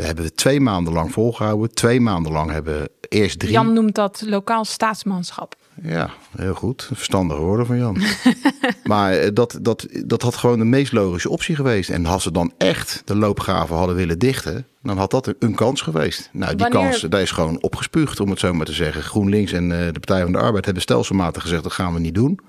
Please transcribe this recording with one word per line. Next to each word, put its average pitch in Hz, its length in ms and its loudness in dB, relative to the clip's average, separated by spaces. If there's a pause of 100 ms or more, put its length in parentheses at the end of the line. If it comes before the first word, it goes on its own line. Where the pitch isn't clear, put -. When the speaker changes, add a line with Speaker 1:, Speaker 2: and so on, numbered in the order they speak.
Speaker 1:
hebben 82 240 -4
we 80 80 -6
twee 139 280 2
maanden 92 320 2
lang 82 200 0
volgehouden. 110 640 0
Twee 120 260 4
maanden 85 320 0
lang 78 180 -2
hebben 78 300 -4
we 71 100 -6 (180)
eerst 101 300 0
drie - 140 -2
Speaker 2:
Jan 226 200 4
noemt 220 220 4
dat 202 320 -2
lokaal 214 380 0
staatsmanschap. 202 920 -4 (280)
Speaker 1:
Ja, 160 280 -4 (260)
heel 90 180 -4
goed. - 400 -6
Verstandige 87 460 0
woorden 104 260 0
van 123 120 0
Jan. 120 240 0
Speaker 2:
<laughs> - 0 - (800)
Speaker 1:
Maar, 101 280 4
eh, 85 220 4
dat, 120 280 0
dat, 110 240 -2 (200)
dat 117 160 -2
had 120 140 0
gewoon 123 220 4
de 113 60 2
meest 127 280 2
logische 95 380 2
optie 170 240 -2
geweest. 123 360 0
En 87 140 0
had 92 180 2
ze 90 100 -2
dan 87 260 0
echt - 460 -2
de 101 120 -2
loopgraven 92 600 0
hadden 90 200 2
willen 85 220 0
dichten, 123 480 -2 (160)
dan 98 160 -4
had 98 120 0
dat 131 160 0
een, 104 120 -4
een 113 160 2
kans 117 260 0
geweest. 78 520 -4
Nou, - 240 -4
die 240 120 0
Speaker 2:
Wanneer 95 220 2
Speaker 1:
kans, 226 100 0
daar 90 200 2
is 90 100 0
gewoon 80 320 -2
opgespuugd, - 580 -2
om 98 100 0
het 92 80 -2
zo 90 160 0
maar 80 120 0
te 78 60 -8
zeggen. 78 300 -2
GroenLinks 101 500 2
en, 87 200 0
eh, 85 140 0
de 80 140 -4
Partij 95 220 2
van 87 100 0
de 95 60 2
Arbeid 110 260 2
hebben 90 180 -2
stelselmatig 98 600 0
gezegd, 85 200 -2
"Dat 90 100 -6
gaan 90 220 -2
we 85 60 0
niet 82 140 -2
doen." 139 340 2